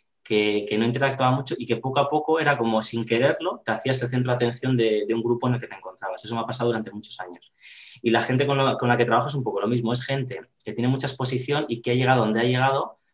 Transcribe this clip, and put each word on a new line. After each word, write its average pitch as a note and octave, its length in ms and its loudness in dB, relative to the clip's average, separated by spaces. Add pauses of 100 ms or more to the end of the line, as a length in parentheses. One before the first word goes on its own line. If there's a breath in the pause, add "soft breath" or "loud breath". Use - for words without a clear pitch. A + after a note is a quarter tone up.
(240 soft breath)
que, G#2 440 2
que G#2+ 100 0
no A2+ 60 2
interactuaba C3 500 2
mucho - 240 -4
y - 80 -8
que A2+ 120 0
poco C3+ 200 -2
a C#3 100 2
poco D#3 300 0
era D3 180 2
como A2+ 240 2
sin A2+ 240 -4
quererlo, C#3 600 0
te A2+ 80 -2
hacías B2+ 300 -2
el A#2+ 60 -4
centro B2 220 0
de B2 60 2
atención B2 400 0
de, G#2+ 280 2
de A2 100 0
un A2+ 60 0
grupo A#2 280 0
en B2 60 4
el A#2+ 60 -2
que - 60 -12
te - 80 -14
encontrabas. F#2+ 500 -10
Eso A2+ 120 -4
me A2+ 40 -2
ha A2+ 60 -4
pasado A#2+ 220 -2
durante A2 240 -2
muchos - 260 -14
años. F2+ 340 -14 (500 loud breath)
Y A#2 80 2
la A#2 120 4
gente B2+ 240 2
con, C#3 100 2
lo, C3+ 200 2
con B2 120 0
la A#2+ 80 4
que A#2+ 80 4
trabajo A#2+ 220 2
es C#3+ 80 -4
un C#3 80 -2
poco - 180 -2
lo G2+ 60 -2
mismo. A#2 260 0
Es A#2+ 120 -2
gente C3 380 -4 (220)
que G#2+ 100 -8
tiene A#2 120 -2
mucha C3 220 0
exposición C3 600 -2
y A#2 140 -4
que B2+ 80 -2
ha A#2+ 40 2
llegado B2+ 260 4
donde G#2+ 180 2
ha A#2 60 2
llegado C3 500 2 (200)